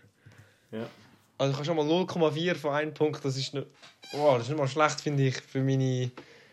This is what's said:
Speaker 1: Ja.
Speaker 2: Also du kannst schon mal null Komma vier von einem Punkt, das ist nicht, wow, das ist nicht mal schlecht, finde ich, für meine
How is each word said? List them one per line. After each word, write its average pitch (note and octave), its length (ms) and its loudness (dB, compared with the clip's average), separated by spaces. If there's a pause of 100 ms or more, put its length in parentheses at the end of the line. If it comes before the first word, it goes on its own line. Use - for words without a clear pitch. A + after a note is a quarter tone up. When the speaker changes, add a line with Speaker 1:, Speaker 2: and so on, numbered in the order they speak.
(720)
Speaker 1:
Ja. A2 140 -6 (540)
Speaker 2:
Also C#3 140 2
du - 40 -4
kannst D3 80 -6
schon E3 100 -2
mal D3+ 120 2
null F3+ 180 2
Komma E3 240 2
vier E3 260 0
von D3 160 -4
einem D3+ 220 -2
Punkt, D3 320 -2
das C3 100 -2
ist C3+ 200 -6
nicht, C3+ 100 -6 (460)
wow, C#3+ 240 4
das A#2 80 0
ist A2+ 60 -6
nicht D3+ 100 -2
mal C#3 80 2
schlecht, D3 340 2
finde C#3+ 240 2
ich, B2+ 120 2
für - 240 -6
meine C3 500 0 (420)